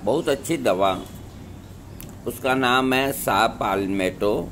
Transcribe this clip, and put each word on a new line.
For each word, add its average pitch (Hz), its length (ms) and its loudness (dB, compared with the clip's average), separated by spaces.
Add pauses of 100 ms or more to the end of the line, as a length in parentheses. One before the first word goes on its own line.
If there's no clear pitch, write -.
बहुत 151 260 0
अच्छी 151 280 0
दवा, 98 340 4 (1400)
उसका 131 280 0
नाम 131 380 4
है 135 200 2
सापाल्मेटो। 98 1160 2 (200)